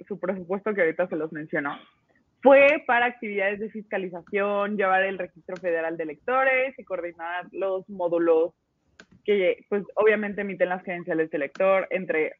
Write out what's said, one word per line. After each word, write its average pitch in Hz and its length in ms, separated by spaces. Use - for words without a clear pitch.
su 190 120
presupuesto, 190 540
que 196 100
ahorita 165 260
se 180 80
los 160 160
menciono, 151 440
fue 277 460
para 240 200
actividades 208 520
de 214 120
fiscalización, 202 1040
llevar 190 260
el 196 160
registro 180 380
federal 165 400
de 165 80
electores 262 760
y 240 60
coordinar 175 680
los 190 380
módulos 170 680
que, 190 440
pues, 202 140
obviamente 208 460
emiten 180 260
las 185 160
credenciales 170 480
de 170 40
elector, 190 540
entre 170 500